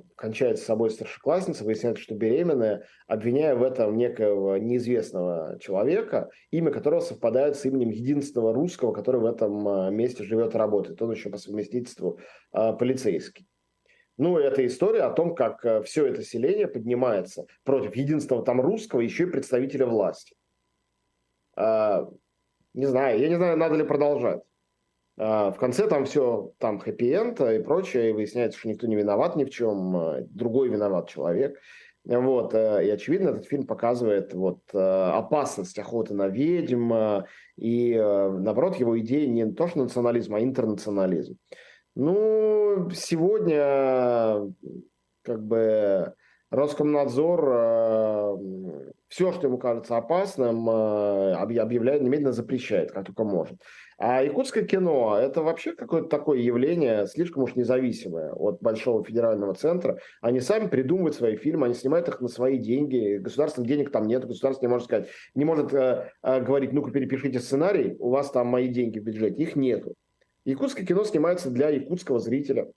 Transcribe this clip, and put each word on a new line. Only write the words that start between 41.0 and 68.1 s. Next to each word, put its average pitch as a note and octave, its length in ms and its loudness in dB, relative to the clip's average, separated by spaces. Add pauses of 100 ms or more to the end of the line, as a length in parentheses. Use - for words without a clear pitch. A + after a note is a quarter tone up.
Ну, G#3 1000 2
сегодня, E3+ 640 2
э, B2 880 2 (720)
как A2+ 200 -6
бы G#2+ 720 2 (380)
Роскомнадзор, D3 1000 2
э, B2+ 40 4 (800)
м, F#2 580 -10 (160)
все, F3+ 240 0
что F3 140 0
ему B2 120 0
кажется A#2 380 -2
опасным, B2 720 0
э, G#2 640 2
объ-, A2+ 260 0
объявляет, A#2+ 440 2
немедленно C3+ 300 2
запрещает, A2 580 -2
как F#2+ 160 -8
только G#2 180 -4
может. F2 320 -2 (420)
А B2+ 240 2
якутское A3 420 0
кино — C#3+ 560 2
это C#3 220 0
вообще A3+ 300 -2
какое-то E3 360 -4
такое C#3+ 300 2
явление, A#2+ 680 2
слишком D#3 360 -2
уж A#2+ 120 -4
независимое A2+ 800 0
от F#2 280 -2
большого A2+ 440 0
федерального A2 500 0
центра. E3+ 440 -2 (220)
Они B2 200 2
сами G#3 260 0
придумывают D#3 480 0
свои A2 220 0
фильмы, D3 300 0
они A#2+ 80 0
снимают E3 340 0
их - 120 -8
на B2 80 -2
свои B2+ 300 0
деньги. A#2 580 0
Государственных A#2 520 -2
денег D3 220 0
там A2 160 0
нет, B2 200 0
государство B2+ 380 -2
не A#2+ 40 2
может B2 180 0
сказать, G#2+ 220 -2 (260)
не C#3+ 100 2
может, D3 280 0
э, B2+ 380 2 (120)
э, C3 180 2
говорить: C3 320 0
«Ну-ка, C#3+ 180 0
перепишите B2+ 480 -2
сценарий, C#3+ 600 0
у B2 120 -2